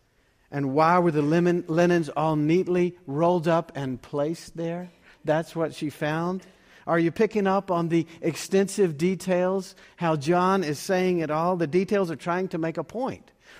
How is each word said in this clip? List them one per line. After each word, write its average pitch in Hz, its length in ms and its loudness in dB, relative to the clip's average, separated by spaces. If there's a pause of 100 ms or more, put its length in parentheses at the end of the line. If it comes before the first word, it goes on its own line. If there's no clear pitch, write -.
(500)
And 139 240 -4
why 160 240 6
were 175 140 4
the 151 100 2
lemon-, 175 460 2
linens 170 420 2
all 156 260 0
neatly 175 600 2 (100)
rolled 165 420 0
up 165 280 0
and 131 260 -6
placed 147 560 -6
there? 170 320 -8 (340)
That's 160 320 -2
what 160 200 -4
she 151 160 -6
found. 170 500 -4 (460)
Are 165 100 2
you 165 140 2
picking 214 340 0
up 196 240 0
on 170 200 0
the 165 180 0 (140)
extensive 190 760 0
details, 185 800 -2 (220)
how 165 180 0
John 180 480 2
is 147 160 -4
saying 185 400 0
it 156 100 -2
all? 165 280 0
The 170 100 0
details 185 420 0
are 160 60 -6
trying 180 320 -4
to 180 100 -6
make 165 200 -4
a 165 60 -4
point. 214 460 -8 (300)